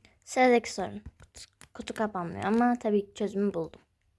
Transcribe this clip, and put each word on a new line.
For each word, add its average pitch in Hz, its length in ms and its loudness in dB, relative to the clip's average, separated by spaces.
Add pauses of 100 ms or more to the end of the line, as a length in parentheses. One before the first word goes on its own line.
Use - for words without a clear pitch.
(260)
Sıradaki 247 480 4
sorun. 202 260 -6 (220)
Kutu, - 240 -20 (280)
kutu - 200 -10
kapanmıyor 190 500 -4
ama 240 360 4
tabii 208 260 2
ki - 80 -20
çözümü 202 400 -2
buldum. 165 280 -8 (380)